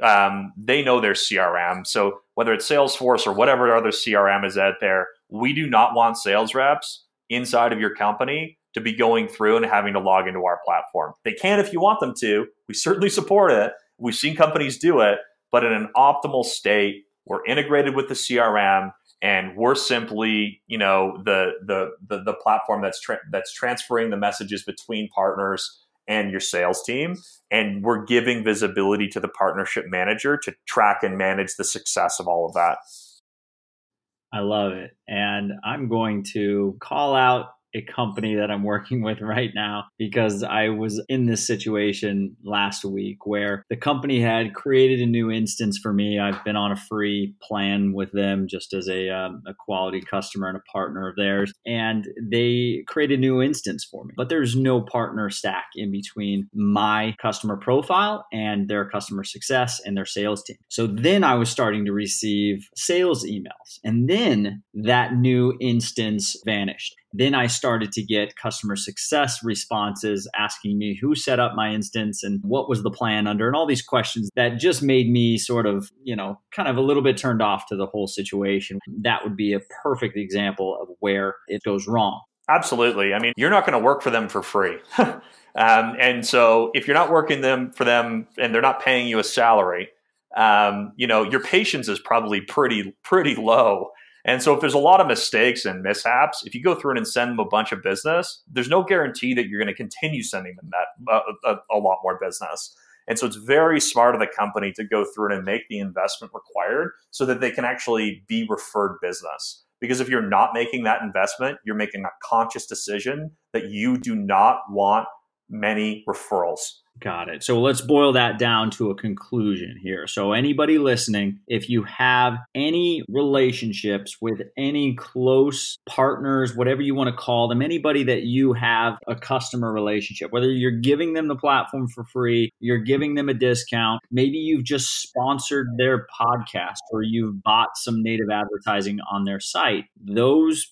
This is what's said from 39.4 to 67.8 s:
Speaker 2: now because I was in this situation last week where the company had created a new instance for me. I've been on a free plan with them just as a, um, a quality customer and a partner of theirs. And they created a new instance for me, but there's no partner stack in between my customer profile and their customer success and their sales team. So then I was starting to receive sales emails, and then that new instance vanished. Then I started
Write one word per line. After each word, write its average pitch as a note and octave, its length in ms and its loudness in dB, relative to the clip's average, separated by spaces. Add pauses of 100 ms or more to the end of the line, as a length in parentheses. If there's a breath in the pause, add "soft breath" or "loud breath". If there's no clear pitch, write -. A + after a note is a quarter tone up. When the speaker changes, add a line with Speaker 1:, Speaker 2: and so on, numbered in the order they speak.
Speaker 2:
now G#2 300 -6 (140)
because G#2+ 440 0
I G#2+ 280 2
was G#2+ 400 -4
in C3 160 2
this A2+ 200 0
situation G#2 960 -2
last G2+ 440 -2
week G2 400 -8
where G2+ 420 -2
the A#2+ 80 -6
company C3+ 420 -2
had A2+ 360 0
created C3 460 4
a A#2+ 60 0
new A#2 240 2
instance A2 460 -2
for G#2+ 160 -4
me. G#2 260 0
I've G2+ 240 -2
been G#2 140 -4
on G2+ 160 0
a G2 40 -6
free G2+ 680 -4
plan G2+ 500 -2
with G2 200 -6
them G2 360 0
just F#2 240 -10
as F#2+ 160 -6
a, F#2+ 220 -4
um, F#2 360 -8
a F#2+ 60 -14
quality F#2+ 480 -4
customer F#2+ 480 -6
and F#2 80 -8
a - 160 -18
partner F#2 340 -6
of F#2 100 -10
theirs. G2+ 360 0 (140)
And A2+ 420 -2 (220)
they A#2+ 560 0
created C#3+ 320 0
a - 20 2
new C3 220 4
instance C#3 420 -2
for - 220 -16
me, - 100 -18
but B2+ 140 -4
there's C3 260 0
no C3 240 4
partner G#2+ 480 -4
stack F#2+ 460 -6
in G2+ 180 -6
between G2+ 600 -4
my G#2+ 640 0
customer G#2+ 380 -4
profile F#3 760 0
and G#2 360 -2
their G2+ 200 -2
customer G2+ 360 -8
success - 600 -2
and G2+ 100 -6
their F#2+ 120 -4
sales G#2 360 -4
team. - 140 -18 (120)
So A#2 180 -2
then D3+ 380 2
I C3+ 100 4
was A#2 160 2
starting G#2+ 340 0
to G2+ 80 -2
receive G2+ 800 -2
sales F3 500 0
emails, - 600 -12
and A#2+ 240 2
then A#2 540 0 (100)
that A#2+ 420 2
new B2 460 4
instance A#2 760 -2 (100)
vanished. G2+ 480 -4 (220 soft breath)
Then C#3 180 2
I B2 120 2
started A#2 460 -2